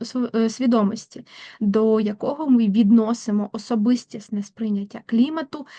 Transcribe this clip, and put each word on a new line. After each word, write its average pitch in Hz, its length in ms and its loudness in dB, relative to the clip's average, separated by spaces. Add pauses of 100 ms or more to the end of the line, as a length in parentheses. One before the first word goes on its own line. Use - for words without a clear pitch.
св-, 240 360 -6
е, 226 140 2
свідомості, 233 760 -2 (360)
до 220 400 2
якого 269 500 -4
ми 233 180 4
відносимо 214 840 2
особистісне 220 920 -4
сприйняття 208 640 -8
клімату, 294 600 -2 (120)